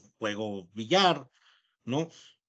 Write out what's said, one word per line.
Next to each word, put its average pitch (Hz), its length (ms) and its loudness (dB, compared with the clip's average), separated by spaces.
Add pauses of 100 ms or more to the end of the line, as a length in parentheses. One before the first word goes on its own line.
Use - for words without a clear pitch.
(180)
juego 104 540 -6
billar, 143 540 2 (580)
¿no? 147 240 -2 (400)